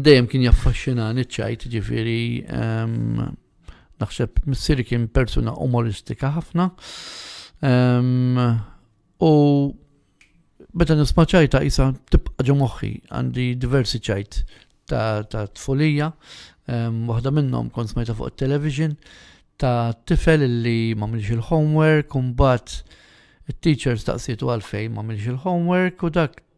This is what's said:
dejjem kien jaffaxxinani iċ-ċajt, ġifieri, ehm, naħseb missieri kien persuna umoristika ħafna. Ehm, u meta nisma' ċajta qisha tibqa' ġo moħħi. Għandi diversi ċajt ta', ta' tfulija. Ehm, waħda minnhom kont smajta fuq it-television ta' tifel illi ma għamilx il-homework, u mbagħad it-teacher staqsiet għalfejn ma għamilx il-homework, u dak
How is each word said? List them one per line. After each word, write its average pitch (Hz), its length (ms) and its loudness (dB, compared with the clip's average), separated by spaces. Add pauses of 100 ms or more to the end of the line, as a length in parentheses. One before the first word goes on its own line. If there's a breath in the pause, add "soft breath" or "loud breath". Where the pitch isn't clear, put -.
dejjem 135 280 8
kien 131 160 2
jaffaxxinani 120 760 0
iċ-ċajt, 113 420 -8
ġifieri, 117 540 -4 (240)
ehm, 113 760 -4 (800 soft breath)
naħseb - 440 -2
missieri 135 420 -2
kien 117 240 -2
persuna 113 480 0
umoristika 120 760 -2
ħafna. 170 360 -2 (880 loud breath)
Ehm, 127 840 2 (840 loud breath)
u 160 100 6 (1400)
meta 160 260 2
nisma' 151 320 4
ċajta 143 340 4
qisha 135 300 2 (120)
tibqa' - 440 2
ġo 139 80 4
moħħi. 117 380 -2 (140)
Għandi 123 480 -4
diversi 123 440 0
ċajt 101 400 -4 (440 soft breath)
ta', 110 440 -2
ta' 107 200 -6
tfulija. 147 680 -2 (500 loud breath)
Ehm, 117 440 -4
waħda 120 260 -2
minnhom 127 380 0
kont 117 200 -6
smajta 117 240 -4
fuq 120 160 -8
it-television 147 640 -2 (640 loud breath)
ta' 120 340 0 (100)
tifel 156 420 2
illi 117 480 0
ma 104 140 -4
għamilx 110 260 -6
il-homework, 151 800 2
u 143 80 -2
mbagħad 127 520 2 (760 soft breath)
it-teacher 135 480 0
staqsiet 117 480 -6
għalfejn 113 480 -4
ma 107 80 -8
għamilx 110 300 -6
il-homework, 180 720 0
u 165 80 -2
dak 160 300 -2 (140)